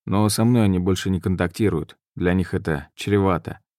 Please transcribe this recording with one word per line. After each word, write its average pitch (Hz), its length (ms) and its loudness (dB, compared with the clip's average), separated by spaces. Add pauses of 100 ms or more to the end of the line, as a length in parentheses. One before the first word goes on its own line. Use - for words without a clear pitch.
Но 104 240 0
со 113 160 0
мной 117 200 4
они 92 160 2
больше 92 300 -2
не 90 100 -2
контактируют. 90 760 -2 (200)
Для 87 180 0
них 92 180 -2
это 82 420 -4
чревато. 95 640 -2 (180)